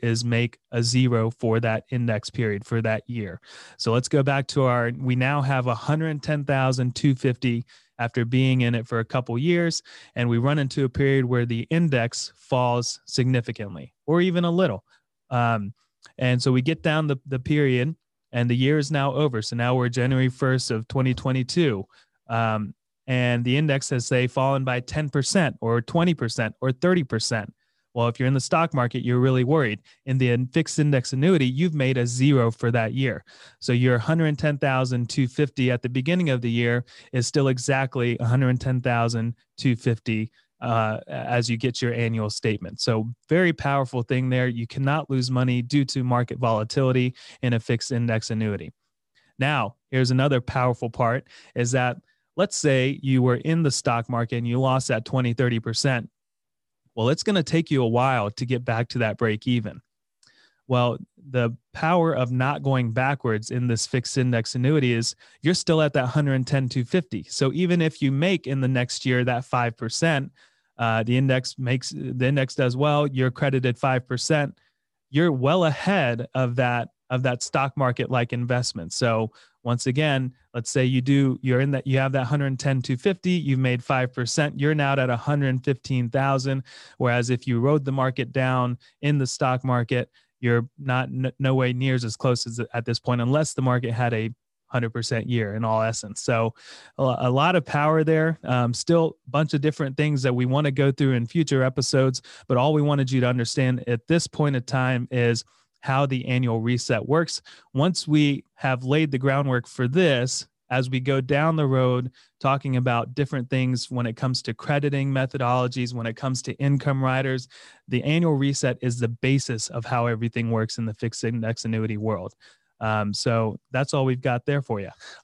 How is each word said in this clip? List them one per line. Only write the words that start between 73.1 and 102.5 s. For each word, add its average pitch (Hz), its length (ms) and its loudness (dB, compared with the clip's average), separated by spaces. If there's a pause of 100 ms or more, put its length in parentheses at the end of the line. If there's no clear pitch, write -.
credited 127 480 0
five 127 280 0
percent, 147 520 -2 (500)
you're 160 240 2
well 143 320 2
ahead 139 720 0
of 123 220 0
that, 120 340 0 (180)
of 127 140 -2
that 123 200 -2
stock 135 320 -2
market-like 123 600 0
investment. 120 580 -4
So 113 400 0 (320)
once 120 220 -2
again, 135 460 0 (220)
let's 120 160 -6
say 131 140 2
you 127 160 2
do, 135 400 2
you're 127 200 2
in 139 100 0
that, 135 160 -4
you 131 120 2
have 135 120 0
that 135 140 0
hundred 135 340 -2
ten 135 240 0
two 127 140 -2
fifty, 180 340 -2
you've 139 300 0
made 123 240 0
five 127 280 0
percent, 135 460 -2
you're 147 160 2
now 139 200 2
at 131 140 2
a 120 80 0
hundred 135 460 0
fifteen 127 480 -2
thousand. 135 540 0 (340)
Whereas 123 320 2
if 123 160 -2
you 120 140 2
rode 143 240 2
the 135 80 -2
market 131 400 -2
down 127 460 0 (240)
in 147 160 2
the 131 80 0
stock 127 360 -2
market, 123 480 0 (300)
you're 120 280 2 (120)
not, 131 300 -2
n-, 131 280 -4
no 135 160 2
way 127 180 2
near 131 220 0
as 120 220 -4
close 123 280 0
as 117 160 -8 (140)
at 117 100 -4
this 117 140 -4
point, 123 220 -2
unless 143 340 0
the 135 80 -4
market 123 300 0
had 120 220 0
a 110 160 -2 (360)
hundred 117 240 -2
percent 117 380 -4
year 110 260 -2
in 113 100 -4
all 110 160 0
essence. 110 400 -4
So 113 340 0 (440)
a, 139 40 -2 (180)
a 123 100 2
lot 151 240 2
of 165 100 0
power 156 380 2
there. 160 400 0
Um, 123 320 0
still 165 420 2 (120)
a - 20 -14
bunch 147 240 0
of 143 60 0
different 139 360 -2
things 147 260 0
that 127 120 2
we 123 100 0
wanna 139 280 2
go 139 180 2
through 135 220 2
in 120 120 0
future 139 380 0
episodes, 131 580 2 (280)
but 127 80 2